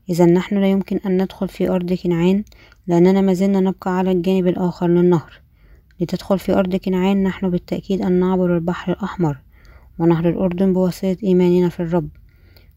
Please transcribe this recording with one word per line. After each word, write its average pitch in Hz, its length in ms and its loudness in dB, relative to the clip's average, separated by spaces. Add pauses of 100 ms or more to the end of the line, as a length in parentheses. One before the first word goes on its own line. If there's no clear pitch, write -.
(100)
إذا 175 140 2
نحن 180 340 2
لا 196 120 2
يمكن 196 260 -2 (100)
أن 185 160 0
ندخل 185 260 -6
في 185 220 -4
أرض 180 220 -2
كنعان، 180 520 0 (420)
لأننا 185 340 4
ما 190 120 2
زلنا 196 280 0
نبقى 185 380 -2
على 185 140 0
الجانب 185 340 0
الآخر 175 420 -2
للنهر. 175 520 2 (600)
لتدخل 180 380 -4
في - 140 -4
أرض 190 240 0
كنعان، 190 460 0
نحن 185 280 -2
بالتأكيد 175 520 -6
أن 190 100 -2
نعبر 180 440 0
البحر 170 360 -4
الأحمر 165 460 -4 (600)
ونهر 165 300 2
الأردن 185 440 0
بواسطة 185 520 -2
إيماننا 180 440 2
في 170 120 -8
الرب. 165 280 -2 (680)